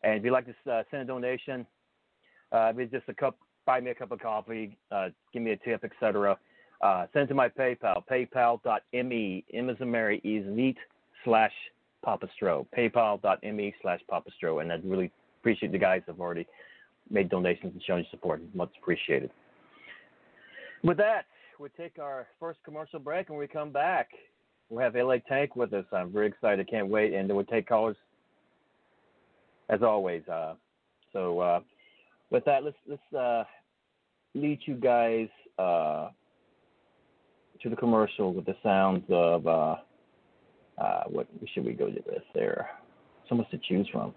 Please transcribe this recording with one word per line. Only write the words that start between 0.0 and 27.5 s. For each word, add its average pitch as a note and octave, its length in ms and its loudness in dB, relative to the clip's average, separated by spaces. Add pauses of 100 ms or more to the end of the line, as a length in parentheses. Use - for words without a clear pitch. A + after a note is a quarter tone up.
And G#2+ 120 4
if G#2 80 -2
you'd B2 80 2
like B2+ 140 2
to, B2 260 -10
uh, A2+ 180 0
send C#3 140 -8
a - 20 -8
donation, B2+ 600 -6 (840)
uh, A2+ 220 4
if A#2+ 60 -6
it's A#2+ 120 -4
just C3 180 -8
a A2+ 40 -12
cup, C3+ 240 -2 (280)
buy B2+ 140 4
me B2 120 -6
a A#2 40 -4
cup A#2 160 -10
of A2 80 -8
coffee, A2 580 -6 (140)
uh, F#2+ 180 -2 (240)
give A#2 80 -4
me A2+ 100 -2
a G2+ 60 0
tip, A2+ 260 -4
et G#2+ 160 -10
cetera, G2+ 380 2 (440)
uh, F#2 320 4
send C#3+ 120 4
it - 20 -10
to C#3 60 -4
my C3 160 4
PayPal, A#2+ 600 0
paypal B2 540 0
dot A2 200 0 (100)
M B2+ 180 -2
E, G2+ 320 -2 (100)
M B2 160 -2
as A#2 120 -4
in B2 100 -2
Mary, A2 340 0
E G#2+ 120 0
as G2 80 -4
in G2+ 120 -4
eat, C3 200 2 (460)
slash A2 280 4 (520)
Papa G2+ 240 -2 (140)
Stro, E2+ 240 2 (100)
paypal A2+ 460 2
dot F#2+ 220 2
M G#2+ 160 -6
E G2+ 220 -4
slash F2+ 180 -2 (100)
Papa E2+ 200 -4 (120)
Stro. D#2+ 200 0
And E2+ 100 -4
I'd E2 140 -4
really F#2 260 -2 (300)
appreciate G#2+ 320 0
the F#2+ 40 0
guys F#2 300 4
that E2+ 60 -12
have F#2 80 -10
already F2 260 -4 (640)
made F#2+ 200 2
donations F2+ 440 0
and E2+ 100 -14
shown F2+ 160 0
your E2 100 -6
support. D#2+ 320 -4 (120)
Much F2 180 -4 (100)
appreciated. D#2+ 500 -2 (1500)
With E3 140 4
that, G#3 280 2 (340)
we'll C#3+ 180 -14
take E3 220 -14
our C3+ 260 -8 (140)
first E3 240 -10
commercial D#3 360 -12
break. D#3 300 -4
When D3+ 80 -10
we C#3+ 100 -6
come D3+ 240 -8
back, D3 380 0 (600)
we'll A#2 140 -2
have A#2+ 120 2
L B2 160 2
A B2+ 80 4
Tank C#3 360 -2
with A2+ 180 -2
us. G2 180 -2
I'm F2+ 200 -2
very G#2 140 2
excited. G2+ 420 0
Can't G#2+ 200 -2
wait. G#2+ 260 2
And G2 160 0
then G2+ 60 2
we'll G2 100 0
take A2+ 220 -2